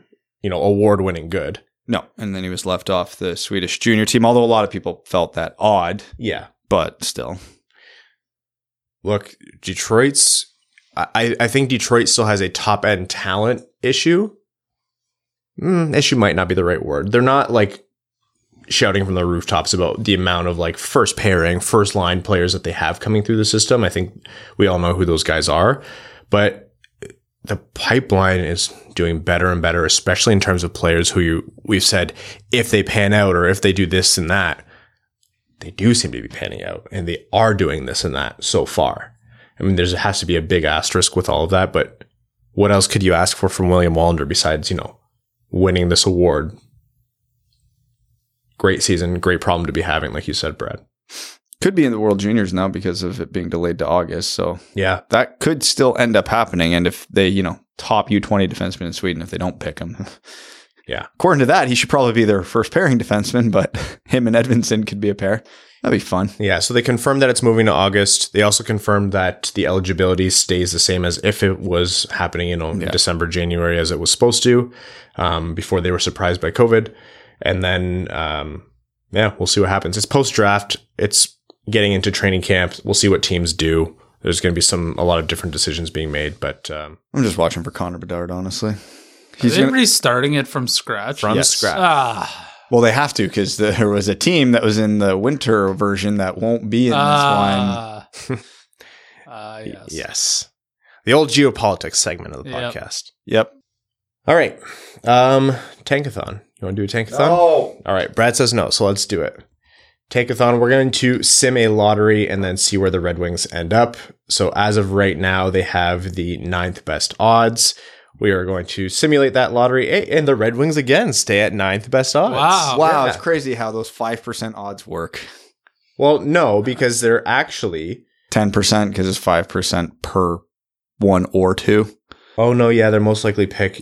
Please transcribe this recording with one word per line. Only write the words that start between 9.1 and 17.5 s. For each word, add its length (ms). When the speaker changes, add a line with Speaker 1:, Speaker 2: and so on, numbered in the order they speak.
Speaker 1:
Detroit's, 920
I, 200
I, 260
I 80
think 220
Detroit 400
still 160
has 160
a 80
top-end 580
talent 540
issue. 540
Mm, 360
issue 200
might 200
not 120
be 60
the 100
right 200
word. 260
They're 120
not, 280